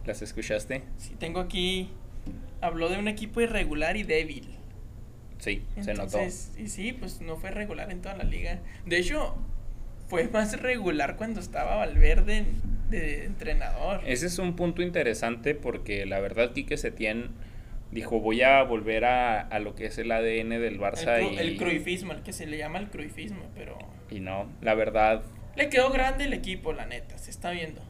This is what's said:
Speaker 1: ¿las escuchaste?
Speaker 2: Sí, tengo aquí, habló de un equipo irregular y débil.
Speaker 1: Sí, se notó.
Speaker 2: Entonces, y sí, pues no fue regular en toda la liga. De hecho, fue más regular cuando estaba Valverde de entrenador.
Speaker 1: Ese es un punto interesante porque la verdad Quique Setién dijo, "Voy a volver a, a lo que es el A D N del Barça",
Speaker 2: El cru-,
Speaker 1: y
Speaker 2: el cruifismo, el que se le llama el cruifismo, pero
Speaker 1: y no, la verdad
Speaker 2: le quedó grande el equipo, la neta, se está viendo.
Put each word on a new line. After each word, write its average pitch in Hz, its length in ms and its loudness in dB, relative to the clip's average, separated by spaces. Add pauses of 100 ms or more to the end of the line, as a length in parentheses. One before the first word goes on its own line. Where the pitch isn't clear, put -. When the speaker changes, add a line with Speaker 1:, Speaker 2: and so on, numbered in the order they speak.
Speaker 1:
¿las 110 180 -6
escuchaste? 110 600 -4 (160)
Speaker 2:
Sí, - 200 -10
tengo 170 220 -4
aquí, 185 500 -2 (680)
habló 165 280 -2
de 190 100 -2
un 208 100 -2
equipo 214 320 -4
irregular 175 560 2
y 214 60 -2
débil. 156 480 -2 (880)
Speaker 1:
Sí, 101 260 -2 (160)
se 104 140 -2
notó. 101 240 -2
Speaker 2:
Entonces, - 400 -4
y 208 100 -8
sí, 208 240 -6
pues 196 280 -8
no 165 160 -6
fue 185 140 -6
regular 202 420 -6
en 180 100 -6
toda 190 140 -8
la 185 80 -4
liga. 175 340 0 (280)
De 170 120 2
hecho, 285 380 0 (720)
fue 170 200 2
más 214 320 0
regular 175 560 0
cuando 220 240 -4
estaba 180 360 -2
Valverde 214 680 10 (440)
de 151 360 0
entrenador. 151 800 2
Speaker 1:
Ese 131 200 0
es 175 120 -2
un 175 180 0
punto 175 260 0
interesante 135 720 0
porque 101 520 -4
la 98 140 0
verdad 107 320 2
Quique 139 240 -2
Setién 113 540 -4 (600)
dijo, 113 300 -2
"Voy 113 220 4
a 135 200 10
volver 110 420 2
a, 123 360 4
a 110 180 -4
lo 104 160 -4
que 107 120 -8
es 107 120 -6
el 113 140 -2
A 113 100 2
D 113 180 2
N 113 180 -2
del 107 220 -2
Barça", 107 380 2
Speaker 2:
El 110 80 4
cru-, - 80 -2
Speaker 1:
y - 40 -4
Speaker 2:
el 165 200 0
cruifismo, 175 540 -2
el 139 100 -10
que 190 100 -10
se 165 140 -8
le 151 100 -6
llama 156 220 -6
el 208 100 -6
cruifismo, 160 540 -10 (120)
pero - 220 -12 (340)
Speaker 1:
y 104 100 -8
no, 95 260 -4 (160)
la 113 120 4
verdad 110 480 4 (340)
Speaker 2:
le 277 140 2
quedó 262 200 6
grande 262 340 2
el 277 100 0
equipo, 175 380 -4
la 123 140 -6
neta, 120 320 -10
se - 120 -14
está 175 200 -6
viendo. 160 400 -6